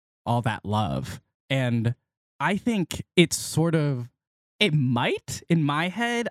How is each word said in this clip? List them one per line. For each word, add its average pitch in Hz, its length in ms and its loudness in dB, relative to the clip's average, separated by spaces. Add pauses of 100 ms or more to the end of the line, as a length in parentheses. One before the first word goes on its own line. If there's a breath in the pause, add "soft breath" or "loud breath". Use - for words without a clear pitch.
(260)
all 117 180 0
that 110 220 -2
love. 95 540 -2 (300)
And 120 460 0 (440)
I 170 180 0
think 202 460 -2 (120)
it's 170 220 4
sort 165 360 -2
of, 139 360 0 (500)
it 208 140 4
might, 135 760 0
in 170 140 4
my 147 240 0
head, 233 440 -2